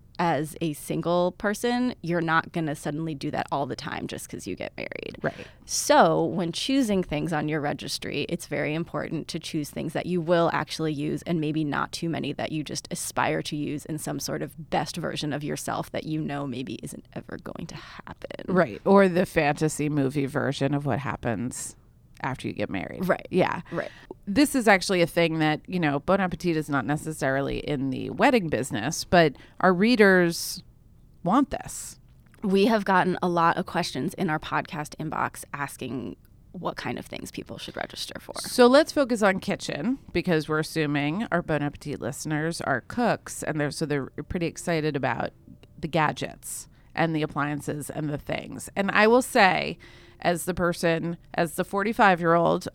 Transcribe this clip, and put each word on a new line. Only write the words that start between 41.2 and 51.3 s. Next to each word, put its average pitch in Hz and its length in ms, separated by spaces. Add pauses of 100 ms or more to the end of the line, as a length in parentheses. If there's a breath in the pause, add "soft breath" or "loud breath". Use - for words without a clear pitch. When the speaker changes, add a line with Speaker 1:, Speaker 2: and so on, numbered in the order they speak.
Speaker 2:
our 170 100
Bon 151 220
Appetit 147 380
listeners 151 580
are 127 220
cooks, - 640
and 151 180
they're, 143 100
so - 140
they're 139 220 (200)
pretty 175 200
excited 156 500
about 127 320 (500)
the - 80
gadgets - 800 (260 soft breath)
and 165 220
the 151 60
appliances 147 680
and 151 200
the 147 80
things. - 580
And 196 160
I 214 160
will 240 140
say, 165 560 (440 loud breath)
as 170 220
the 180 100
person, 170 640 (180)